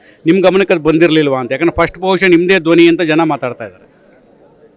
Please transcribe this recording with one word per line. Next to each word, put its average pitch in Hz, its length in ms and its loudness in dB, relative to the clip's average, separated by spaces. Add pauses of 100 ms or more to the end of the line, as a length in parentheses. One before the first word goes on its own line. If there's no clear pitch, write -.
(260)
ನಿಮ್ಮ 180 160 2
ಗಮನಕ್ಕೆ 185 320 0
ಅದು 165 80 -4
ಬಂದಿರಲಿಲ್ವಾ 156 580 0
ಅಂತ? 123 120 -6
ಯಾಕಂದ್ರೆ 165 340 -2
ಫಸ್ಟ್ - 120 -12
ಬಹುಶಃ 185 280 -2
ನಿಮ್ಮದೇ 180 320 2
ಧ್ವನಿ 170 300 4
ಅಂತ 165 120 0
ಜನ 156 220 -2
ಮಾತಾಡ್ತಾ 135 420 -6
ಇದ್ದಾರೆ. 95 220 -20 (920)